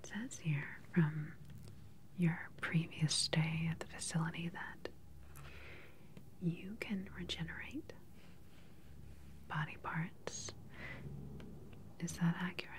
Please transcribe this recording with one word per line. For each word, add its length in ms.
It 40
says 320
here 400
from 400
your 320
previous 520
stay 560
at 100
the 80
facility 680
that 360
you 380
can 280
regenerate 760
body 360
parts. 680
Is 140
that 280
accurate? 380